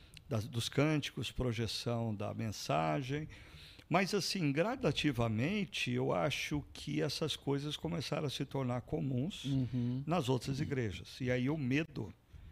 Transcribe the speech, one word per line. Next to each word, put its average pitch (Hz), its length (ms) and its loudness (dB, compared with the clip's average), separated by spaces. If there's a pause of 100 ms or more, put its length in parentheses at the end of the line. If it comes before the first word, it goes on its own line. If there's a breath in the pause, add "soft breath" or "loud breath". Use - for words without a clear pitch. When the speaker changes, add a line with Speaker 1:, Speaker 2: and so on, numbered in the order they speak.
(280 loud breath)
Speaker 1:
das, 113 200 0
dos 120 200 -2
cânticos, 147 640 2
projeção 117 800 0
da 104 200 -4
mensagem. 143 920 0 (640 loud breath)
Mas, 180 240 4
assim, 180 380 2
gradativamente, 147 1400 2
eu 131 200 2
acho 151 520 0 (100)
que 151 280 -2
essas 151 340 0
coisas 139 420 -2
começaram 160 480 -2
a 139 40 0
se - 140 -4
tornar 127 380 0
comuns 139 640 -2
Speaker 2:
Uhum. 127 600 0
Speaker 1:
nas 156 220 2
outras 131 320 2
igrejas. 113 640 -2
E 123 100 0
aí 127 180 2
o 160 80 2
medo 131 560 0 (380 soft breath)